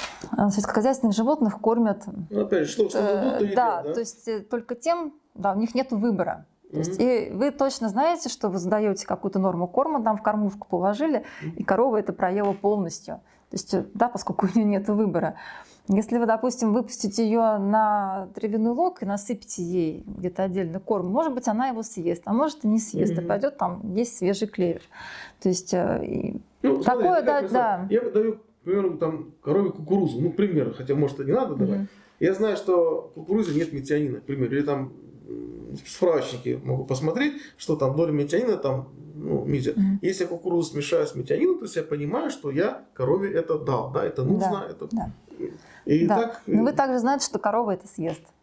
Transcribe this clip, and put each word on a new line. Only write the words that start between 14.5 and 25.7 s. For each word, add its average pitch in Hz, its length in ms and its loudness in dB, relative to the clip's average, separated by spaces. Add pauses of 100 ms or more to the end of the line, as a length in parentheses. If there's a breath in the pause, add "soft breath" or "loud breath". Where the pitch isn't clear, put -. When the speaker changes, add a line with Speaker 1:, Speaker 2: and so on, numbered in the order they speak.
Speaker 1:
неё 214 80 4
нету 202 260 0
выбора. 175 420 0 (520 loud breath)
Если 214 300 2
вы, 233 80 2
допустим, 226 480 2
выпустите 226 520 -2
её 220 340 4
на 202 760 0
травяной 220 380 0
луг 359 280 0
и 214 40 -6
насыпите 202 580 -6
ей 170 420 -2
где-то 190 380 -4
отдельно 185 380 -2
корм, 185 260 0
может 277 260 2
быть, 247 140 -4
она 240 220 0
его 226 120 -6
съест, 170 440 -4
а 202 80 -2
может, 285 320 0
и - 20 4
не 220 120 4
съест, - 360 0
Speaker 2:
Мгм. 165 100 -2
Speaker 1:
а - 40 -6
пойдёт 220 280 0
там 180 360 -4
есть 233 240 -2
свежий 196 320 0
клевер. 175 320 0 (600 loud breath)
То - 60 2
есть, 180 260 0